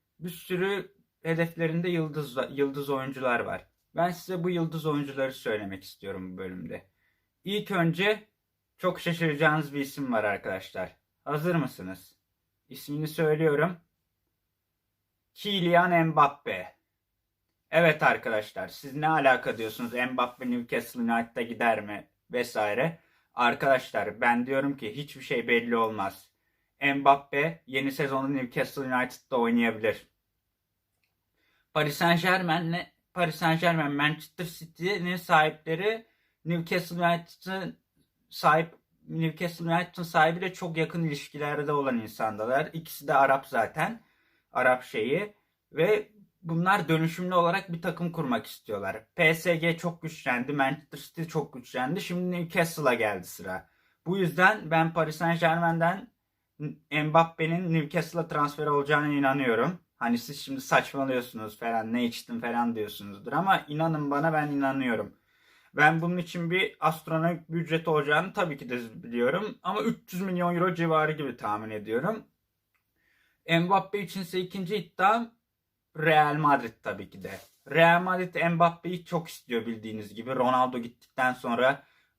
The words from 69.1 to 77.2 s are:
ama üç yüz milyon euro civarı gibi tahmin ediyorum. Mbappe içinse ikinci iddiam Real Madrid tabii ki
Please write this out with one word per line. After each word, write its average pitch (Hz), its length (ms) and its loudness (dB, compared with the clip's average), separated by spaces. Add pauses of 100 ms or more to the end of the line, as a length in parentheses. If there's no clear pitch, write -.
ama 196 180 -4
üç - 320 -4
yüz 185 100 -6
milyon 175 320 0
euro 175 200 2
civarı 156 380 2
gibi 143 240 -6
tahmin 107 340 -6
ediyorum. 113 540 -4 (1300)
Mbappe 190 480 2
içinse 185 420 -6
ikinci 185 360 -6
iddiam 214 540 0 (640)
Real 151 380 4
Madrid 139 380 2 (100)
tabii 98 280 -8
ki 95 120 -16